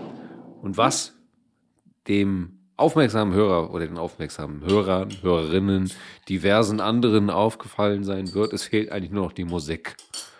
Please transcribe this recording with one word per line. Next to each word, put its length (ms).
Und 140
was 380
dem 520
aufmerksamen 580
Hörer 380
oder 140
den 120
aufmerksamen 680
Hörern, 460
Hörerinnen, 680
diversen 520
anderen 500
aufgefallen 760
sein 280
wird, 200
es 120
fehlt 280
eigentlich 180
nur 140
noch 80
die 120
Musik. 520